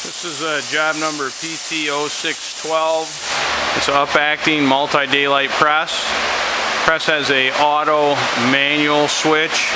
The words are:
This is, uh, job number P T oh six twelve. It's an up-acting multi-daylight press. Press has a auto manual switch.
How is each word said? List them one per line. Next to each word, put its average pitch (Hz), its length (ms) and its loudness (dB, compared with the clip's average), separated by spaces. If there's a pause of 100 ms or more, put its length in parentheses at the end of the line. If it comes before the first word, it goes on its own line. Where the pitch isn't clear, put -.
This 175 220 -4
is, 156 180 -4
uh, 151 260 0
job 156 280 0
number 151 320 -2 (100)
P 165 160 -6
T 156 340 -2
oh 147 200 0
six - 520 -4
twelve. 160 460 0 (680)
It's - 100 -2
an 143 60 0
up-acting 147 720 2
multi-daylight 139 840 2
press. 156 520 0 (800)
Press 160 220 2
has 143 260 0
a 131 320 2
auto 151 520 2 (360)
manual 147 560 2
switch. 156 680 0